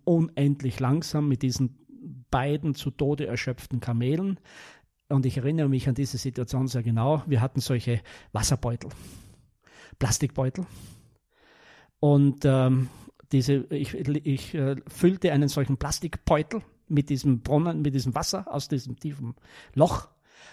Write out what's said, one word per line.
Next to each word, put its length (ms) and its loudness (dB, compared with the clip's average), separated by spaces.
unendlich 800 2
langsam 480 0
mit 140 0
diesen 360 -2
beiden 440 0
zu 160 -6
Tode 360 -2
erschöpften 540 -6
Kamelen. 600 -2
Und 160 2
ich 100 0
erinnere 320 0
mich 200 0
an 60 2
diese 220 -2
Situation 500 -2
sehr 160 -2
genau. 440 2
Wir 160 2
hatten 180 -2
solche 400 -2
Wasserbeutel, 560 -2
Plastikbeutel. 680 -2
Und, 460 4
ähm, 420 4
diese, 380 2
ich, 260 -4
ich, 600 -2
äh, 220 0
füllte 420 2
einen 180 4
solchen 280 0
Plastikbeutel 840 -2
mit 200 0
diesem 340 2
Brunnen, 400 0
mit 120 0
diesem 200 -2
Wasser 380 -4
aus 160 -6
diesem 300 -6
tiefen 360 -10
Loch 340 2